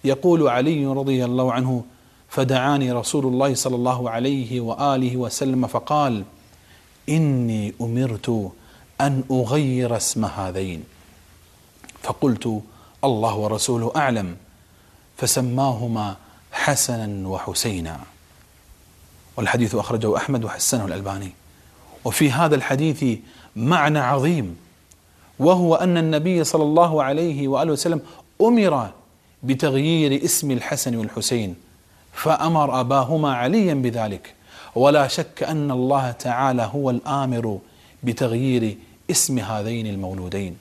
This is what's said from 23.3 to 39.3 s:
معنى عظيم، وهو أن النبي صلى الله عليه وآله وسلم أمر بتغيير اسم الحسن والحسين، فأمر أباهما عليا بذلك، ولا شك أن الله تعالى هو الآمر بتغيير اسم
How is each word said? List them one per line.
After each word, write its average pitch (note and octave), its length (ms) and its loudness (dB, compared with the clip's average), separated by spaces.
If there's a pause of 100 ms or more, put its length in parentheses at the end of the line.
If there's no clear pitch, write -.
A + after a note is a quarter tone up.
معنى D3+ 420 2
عظيم، C3 580 0 (840)
وهو E3+ 360 6
أن F3+ 240 2
النبي D#3+ 460 2
صلى D#3 180 2
الله D#3 400 4
عليه C#3+ 460 0
وآله C#3 240 0
وسلم D#3+ 280 -2 (400)
أمر F#3 500 4 (520)
بتغيير C#3 800 2
اسم - 260 -2
الحسن B2 460 -2
والحسين، A2 580 -2 (580)
فأمر D3+ 680 2
أباهما C3+ 540 2
عليا D#3+ 400 2
بذلك، A2+ 600 -4 (400)
ولا C#3 340 6
شك - 340 -6
أن D3+ 280 -2
الله B2+ 400 2
تعالى B2 640 0
هو C#3 160 0
الآمر B2 680 -2 (440)
بتغيير A#2+ 760 0 (320)
اسم C3+ 280 0